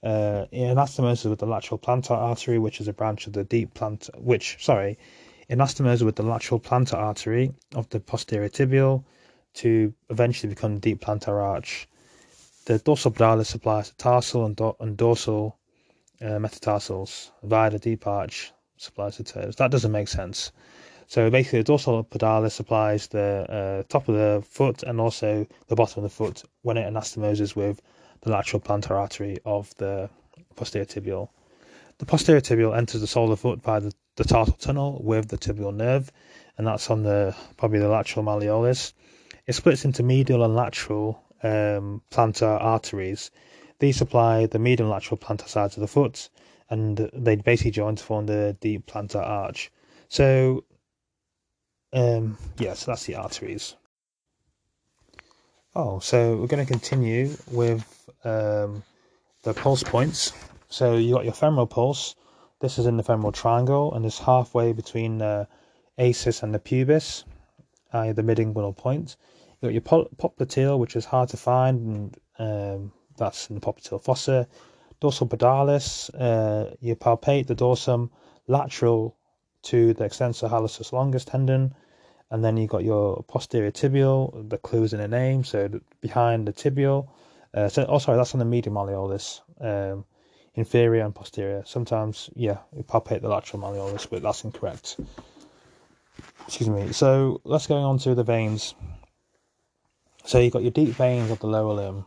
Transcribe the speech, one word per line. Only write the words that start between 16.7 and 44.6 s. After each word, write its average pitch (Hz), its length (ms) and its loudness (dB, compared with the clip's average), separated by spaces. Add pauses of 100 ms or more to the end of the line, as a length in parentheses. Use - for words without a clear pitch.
via 110 300 4
the 104 80 -4
deep 113 260 -4
arch - 460 -6 (240)
supplies - 420 -10
the 110 60 -10
toes. 101 320 -10
That 127 160 2
doesn't 113 200 2
make 104 180 -2
sense. - 420 -6 (560)
So 113 240 4
basically, 127 280 4
the 110 40 2
dorsal 127 400 2
pedalis 110 480 2
supplies 107 560 0
the, 101 420 -2
uh, 98 400 -4
top 135 200 0
of 110 60 4
the 104 320 2
foot 131 360 0
and 117 180 -4
also 107 460 0 (220)
the 117 60 2
bottom 110 280 2
of 101 80 -6
the - 40 -20
foot - 280 -6 (180)
when 117 160 -2
it 107 160 -4
anastomoses 104 640 -2
with 101 260 -2 (400)
the - 80 -4
lateral 104 300 0
plantar 104 320 -2
artery 98 540 -4
of 104 320 -4
the 98 320 -6 (460)
posterior 104 300 -6
tibial. 98 440 -8 (680)
The - 80 -10
posterior 156 360 6
tibial 113 360 2
enters 117 240 -2
the 104 60 -4
sole 120 160 2
of 113 80 4
the 107 60 2
foot 98 260 -2
via 110 160 0
the, 104 140 -6 (240)
the 120 60 0
tarsal 113 320 4
tunnel 139 480 -2
with 110 260 0
the 101 80 -6
tibial 104 360 -4
nerve, 127 380 0 (460)
and 107 100 0
that's 110 240 -2
on 107 120 2
the, 101 320 2 (200)
probably 107 240 2
the 104 80 4
lateral 107 380 0
malleolus. 107 680 0 (520)
It 123 80 -4
splits 139 320 2
into 131 180 2
medial 127 400 4
and 113 120 4
lateral, 110 680 -2 (180)
um, 104 600 -2 (100)
plantar 110 500 2
arteries. 104 720 -2 (480)
These 139 160 4
supply 117 500 4
the 110 140 0
medial 117 280 2